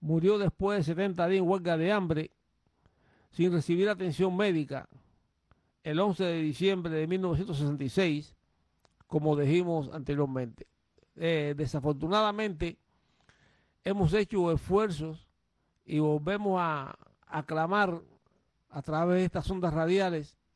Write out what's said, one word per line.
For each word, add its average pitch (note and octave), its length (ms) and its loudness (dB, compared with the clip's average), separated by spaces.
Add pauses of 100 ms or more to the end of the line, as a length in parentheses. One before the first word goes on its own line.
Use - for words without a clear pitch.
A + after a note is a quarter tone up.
murió E3 360 2
después G3 420 0
de D#3+ 60 0
setenta E3+ 420 0
días F#3+ 160 2
en F3 60 2
huelga F3 300 0
de E3+ 120 0
hambre, E3 400 -2 (1000)
sin F3 200 2
recibir F3 380 2
atención F#3 480 0
médica, D#3+ 520 0 (960)
el D#3 160 -2
once F#3+ 240 2
de E3 180 0
diciembre E3+ 500 0
de D#3 140 0
mil F#3 160 -2
novecientos F3 340 -2
sesenta C#3+ 280 -2
y C3 40 -2
seis, D3+ 480 0 (680)
como D3+ 300 0
dijimos D#3+ 560 2
anteriormente. C3 760 -4 (480)
Eh, D#3 400 -2
desafortunadamente, E3 1200 -2 (1040)
hemos F#3+ 320 2
hecho F#3+ 380 2
esfuerzos D#3+ 760 -2 (560)
y D3+ 140 -2
volvemos F3+ 640 0
a, D3+ 360 -4 (300)
a D3+ 160 -6
clamar E3+ 580 0 (680)
a C3+ 140 -10
través E3+ 360 2
de F#3 60 2
estas F3+ 260 -4
ondas F3+ 240 -2
radiales E3+ 640 0 (180)